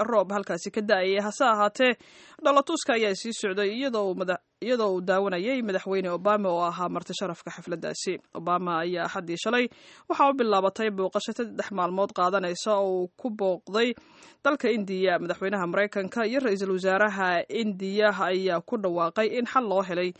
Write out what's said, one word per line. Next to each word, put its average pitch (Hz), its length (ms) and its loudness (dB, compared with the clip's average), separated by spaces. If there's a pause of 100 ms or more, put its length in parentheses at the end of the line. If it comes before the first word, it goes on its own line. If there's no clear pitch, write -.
roob 214 280 2
halkaasi 196 400 -4
ka 220 100 -2
da'ayay. 196 400 2
Hase 208 240 0
ahaatee, 226 480 4 (480)
dhoolatuska 277 520 2
ayaa 214 220 2
sii 226 180 -6
socday 202 360 -2
iyadoo 226 380 -2
uu 180 100 -2
mada-, 180 240 -2 (200)
iyadoo 220 280 2
uu 185 120 0
daawanayay 196 600 0
madaxweyne 190 480 -2
Obama 196 400 2
oo 175 160 0
ahaa 175 240 -4
marti 180 240 -6
sharafka 175 380 -8
xafladdaasi. 170 600 -6 (200)
Obama 175 460 -2
ayaa 175 260 -2
Axaddii 170 320 -6
shalay 240 280 0 (420)
waxa 320 180 2
uu 277 80 4
bilaabatay 214 560 2
booqasho 196 440 -2
saddex 196 380 -6
maalmood 190 380 0
qaadanaysa 185 640 0
oo 196 180 2
uu 185 160 0 (100)
ku 262 120 -4
booqday 208 600 0 (520)
dalka 277 280 2
India. 185 500 2
Madaxweynaha 190 480 -2
Maraykanka 202 580 -2
iyo 247 160 0
ra'iisul 196 320 0
wasaaraha 190 560 2 (200)
India 208 680 0
ayaa 185 440 0
ku - 200 -6
dhawaaqay 175 480 0
in 240 160 -2
xal 254 240 0
loo 190 160 2
helay 180 240 -2 (100)